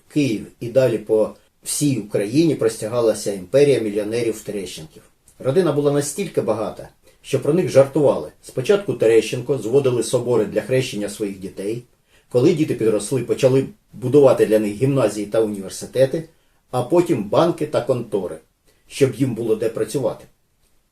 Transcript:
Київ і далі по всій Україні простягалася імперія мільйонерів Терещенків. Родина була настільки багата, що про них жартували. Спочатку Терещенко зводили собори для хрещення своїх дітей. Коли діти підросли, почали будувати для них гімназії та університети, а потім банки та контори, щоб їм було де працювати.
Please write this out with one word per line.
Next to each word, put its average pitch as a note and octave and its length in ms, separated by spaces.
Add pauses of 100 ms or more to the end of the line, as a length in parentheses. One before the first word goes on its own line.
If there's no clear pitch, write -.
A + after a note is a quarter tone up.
Київ A#2+ 380 (140)
і A#2+ 80
далі A#2+ 300
по G#2+ 320 (320)
всій C#3+ 360
Україні A2+ 560
простягалася A2 760
імперія B2 480
мільйонерів G#2+ 600
Терещенків. F#2 600 (360)
Родина D3+ 340
була C#3+ 200
настільки C#3+ 480
багата, G#2+ 480 (340)
що - 180
про C#3+ 140
них E3 140
жартували. A#2+ 600 (140)
Спочатку C3+ 520
Терещенко A#2 640
зводили B2 440
собори A#2+ 420
для F#2+ 160
хрещення B2+ 480
своїх G2+ 300
дітей. G2 440 (460)
Коли C#3 260
діти D3 200
підросли, A2 480
почали C3 420 (280)
будувати B2 540
для G#2+ 120
них G#2 140
гімназії G#2+ 540
та A2 140
університети, G#2+ 880 (420)
а B2 120
потім E3 420
банки C#3 420
та - 140
контори, G2+ 560 (500)
щоб - 280
їм B2 200
було A2 220
де A2 120
працювати. A2 560 (680)